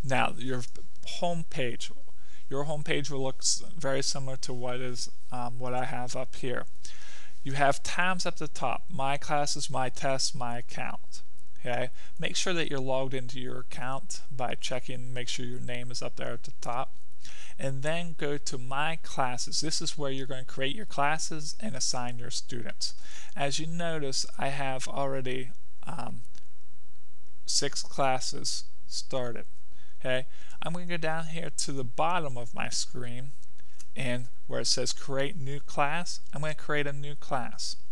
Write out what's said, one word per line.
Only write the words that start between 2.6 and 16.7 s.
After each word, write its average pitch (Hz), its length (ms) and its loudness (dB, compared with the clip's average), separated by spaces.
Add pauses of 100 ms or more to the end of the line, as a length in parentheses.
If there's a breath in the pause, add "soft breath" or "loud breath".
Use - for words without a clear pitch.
home 151 200 0
page 147 260 0
will 135 140 0
look 131 160 0
s-, - 240 0 (120)
very 135 260 0
similar 131 340 0
to - 160 -2
what 123 280 -2
is, 123 300 -2 (220)
um, 123 260 -2
what 123 160 -2
I 127 100 0
have 123 300 -2
up 131 220 0
here. - 280 0 (800 loud breath)
You 135 120 0
have 139 280 2
tabs 180 420 0
at 175 120 0
the 156 100 0
top, - 420 0
My 139 280 0
Classes, 147 520 0
My 131 200 0
Tests, 135 440 0
My 120 260 0
Account. - 640 0 (360)
Okay? 123 320 0 (300 loud breath)
Make 170 160 0
sure - 160 0
that 165 180 0
you're 139 80 0
logged 131 360 0
into 127 260 0
your 127 180 0
account 131 600 0 (100)
by 123 240 0
checking, 127 580 0
make 123 140 0
sure - 180 0
your 123 140 0
name 123 320 0
is 123 120 0
up 127 120 0
there 127 200 0
at 117 100 0
the - 160 0
top. 123 320 0 (680 loud breath)